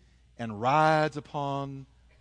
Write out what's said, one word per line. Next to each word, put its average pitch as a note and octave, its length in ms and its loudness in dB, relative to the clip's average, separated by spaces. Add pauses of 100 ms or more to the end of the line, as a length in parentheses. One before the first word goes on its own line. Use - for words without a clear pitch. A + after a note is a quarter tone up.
(380)
and A2 220 -8
rides D#3 560 4
upon C#3 720 -8 (340)